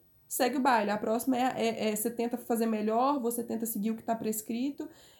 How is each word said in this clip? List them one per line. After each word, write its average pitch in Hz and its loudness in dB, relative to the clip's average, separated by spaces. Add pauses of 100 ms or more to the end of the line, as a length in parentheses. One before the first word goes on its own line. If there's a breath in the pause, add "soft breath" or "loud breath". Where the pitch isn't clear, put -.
(280)
segue 247 0
o 285 2
baile. 233 4
A 208 0
próxima 247 0
é, 254 2
é, 220 0
é, 208 0
você 220 0
tenta 233 -2
fazer 233 0
melhor, 226 2
você 233 -2
tenta 226 -4
seguir 220 -2
o 220 -2
que 226 -12
tá 233 -2
prescrito, 233 -4 (320 loud breath)